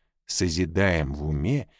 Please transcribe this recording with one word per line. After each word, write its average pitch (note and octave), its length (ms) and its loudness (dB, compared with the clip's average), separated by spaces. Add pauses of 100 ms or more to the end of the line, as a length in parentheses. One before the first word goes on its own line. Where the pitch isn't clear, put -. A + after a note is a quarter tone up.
(260)
созидаем E2+ 880 0
в D2 120 -6
уме, D2+ 440 0 (100)